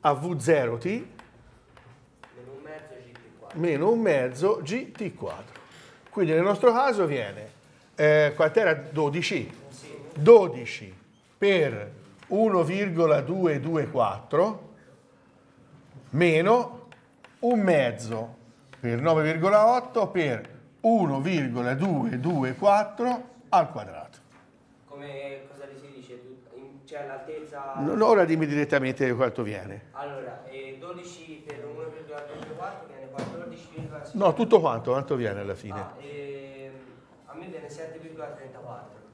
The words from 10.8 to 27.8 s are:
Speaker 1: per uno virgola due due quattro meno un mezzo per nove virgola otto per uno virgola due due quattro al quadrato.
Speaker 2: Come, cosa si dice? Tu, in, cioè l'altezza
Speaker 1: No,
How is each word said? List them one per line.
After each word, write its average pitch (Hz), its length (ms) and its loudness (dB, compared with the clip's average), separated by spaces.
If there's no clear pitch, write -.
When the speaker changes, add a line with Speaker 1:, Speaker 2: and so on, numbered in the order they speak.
Speaker 1:
per 151 560 2
uno 202 340 4
virgola 165 580 2
due 156 400 0
due 156 280 -2
quattro 143 840 0
meno 175 800 2
un 240 200 2
mezzo 117 760 0
per 117 200 -2
nove 160 220 4
virgola 180 460 4
otto 240 400 0
per 139 460 -2
uno 180 400 2
virgola 135 540 0
due 139 440 -2
due 131 360 0
quattro 214 800 0
al 175 200 4
quadrato. 95 480 -12
Speaker 2:
Come, 139 640 -14
cosa 139 160 -18
si 139 160 -20
dice? 123 280 -20
Tu, 127 360 -20
in, 139 280 -20
cioè 143 200 -12
l'altezza 151 680 -12
Speaker 1:
No, 143 180 -2